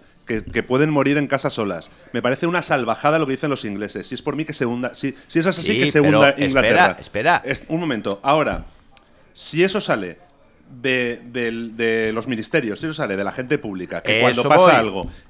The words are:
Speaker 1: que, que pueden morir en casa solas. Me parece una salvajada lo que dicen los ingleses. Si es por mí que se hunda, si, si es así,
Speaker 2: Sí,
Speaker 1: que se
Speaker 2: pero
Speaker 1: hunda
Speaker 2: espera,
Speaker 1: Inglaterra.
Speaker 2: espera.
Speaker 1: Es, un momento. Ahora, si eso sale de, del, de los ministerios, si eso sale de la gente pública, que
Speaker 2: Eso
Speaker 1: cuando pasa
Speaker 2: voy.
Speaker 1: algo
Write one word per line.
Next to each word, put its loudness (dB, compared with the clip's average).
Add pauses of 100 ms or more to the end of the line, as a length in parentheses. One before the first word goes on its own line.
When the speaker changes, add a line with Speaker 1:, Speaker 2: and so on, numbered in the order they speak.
(260)
Speaker 1:
que, -4
que -4
pueden 2
morir 2
en -2
casa -2
solas. -6 (220)
Me -2
parece 0
una 0
salvajada 0
lo 0
que -2
dicen -4
los -4
ingleses. -8
Si -10
es -10
por -4
mí -4
que -10
se -2
hunda, -4
si, -6 (140)
si 0
es 2
así, 0
Speaker 2:
Sí, 0
Speaker 1:
que 4
se 4
Speaker 2:
pero 6
Speaker 1:
hunda 8
Speaker 2:
espera, 0
Speaker 1:
Inglaterra. 4
Speaker 2:
espera. 0
Speaker 1:
Es, -4
un -2
momento. -2
Ahora, 0 (680)
si -2
eso -2
sale -2 (640)
de, -2
del, -6
de 0
los -6
ministerios, -4
si -8
eso -6
sale -4
de -2
la -4
gente -2
pública, -8
que 0
Speaker 2:
Eso 2
Speaker 1:
cuando 2
pasa 6
Speaker 2:
voy. 8
Speaker 1:
algo -2 (180)